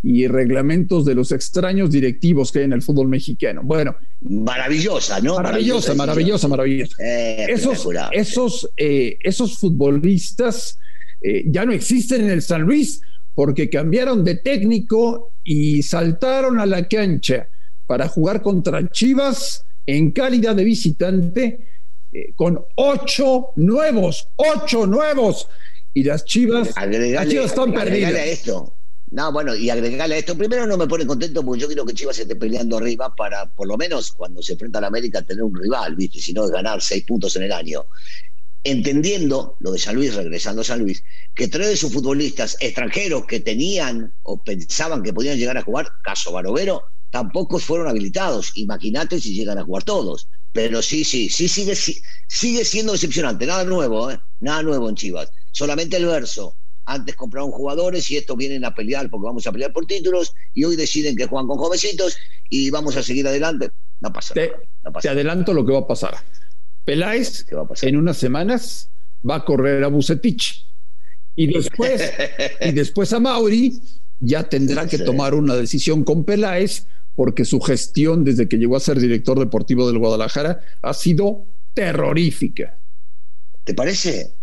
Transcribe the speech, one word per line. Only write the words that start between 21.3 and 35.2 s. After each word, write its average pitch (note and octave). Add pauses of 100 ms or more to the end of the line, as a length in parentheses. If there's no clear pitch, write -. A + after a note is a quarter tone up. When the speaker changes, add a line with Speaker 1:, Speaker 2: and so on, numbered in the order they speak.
Speaker 1:
eh, -
con E3+ (160)
ocho C4
nuevos, G#3+
ocho A#3+
nuevos. B3+ (460)
Y C#3
las D3
Chivas, A#3
Speaker 2:
Agregale, A2
Speaker 1:
las D3+
Chivas A#3+
están B3+
Speaker 2:
agregale G#3 (100)
Speaker 1:
perdidas. E3+
Speaker 2:
a D3
esto. A#2 (340)
No, D3
bueno, C#3
y A#2
agregale B2
a -
esto. E3+
Primero, A3+
no G3+
me E3+
pone D#3+
contento C#3+
porque B2
yo D3
quiero C#3+
que A#2+
Chivas C#3
esté A2
peleando A2+
arriba A#2
para, G2+
por G2
lo G#2
menos, D3+
cuando F2+
se F2+
enfrenta A2
a -
la G2+
América, G#2+